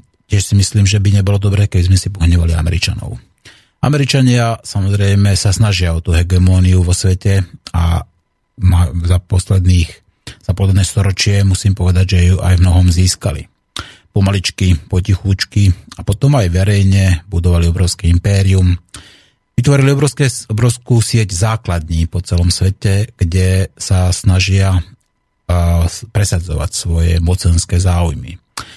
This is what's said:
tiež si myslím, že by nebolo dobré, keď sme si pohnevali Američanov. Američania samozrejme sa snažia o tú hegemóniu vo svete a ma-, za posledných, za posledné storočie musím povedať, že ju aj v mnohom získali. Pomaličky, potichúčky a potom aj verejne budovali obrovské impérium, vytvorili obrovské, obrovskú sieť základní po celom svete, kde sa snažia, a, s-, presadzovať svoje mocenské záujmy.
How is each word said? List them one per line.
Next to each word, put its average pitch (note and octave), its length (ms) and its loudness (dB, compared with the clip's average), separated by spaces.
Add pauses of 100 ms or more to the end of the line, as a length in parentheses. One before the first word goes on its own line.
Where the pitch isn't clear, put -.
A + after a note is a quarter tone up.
(260)
tiež G2 160 0
si - 140 -4
myslím, G2 320 2
že G#2 100 0
by G2+ 220 2
nebolo G2+ 180 0
dobré, G2+ 320 0
keď F2 160 0
sme F#2+ 140 4
si - 100 -6
pohnevali E2+ 460 0
Američanov. - 640 -6 (640)
Američania B2+ 800 0
samozrejme G2 720 0
sa G2 180 0
snažia F2+ 400 0
o E2 80 -4
tú F2 140 0
hegemóniu F#2 680 4
vo F2+ 140 0
svete F#2+ 500 0 (240)
a E2+ 320 0 (560)
ma-, F2 320 2 (140)
za F2 160 0
posledných, F2+ 720 0 (520)
za F#2 140 -4
posledné F#2+ 260 2
storočie G2 640 -2
musím F#2+ 320 0
povedať, F#2 400 0
že - 20 4 (140)
ju F#2 80 2
aj F#2 180 2
v F2 60 2
mnohom F2+ 240 4
získali. E2+ 580 -2 (680)
Pomaličky, G2 720 0
potichúčky G2 840 0 (240)
a - 80 -16
potom C#3 380 0
aj F#2 80 0
verejne G2 800 2
budovali E2+ 400 0
obrovské F2 400 -2
impérium, F#2+ 720 2 (760)
vytvorili C3+ 340 2
obrovské, C#3 380 0 (180)
obrovskú A#2 540 0
sieť A2 320 -2
základní E2+ 720 -4
po - 140 -6
celom F2 280 -2
svete, G2 640 -2
kde F#2 600 0
sa F#2 360 -2
snažia, F#2+ 760 0 (600)
a, E2+ 400 0
s-, - 220 -6
presadzovať F2 640 -4
svoje E2+ 480 -2
mocenské E2+ 580 0
záujmy. F2 600 -2 (400)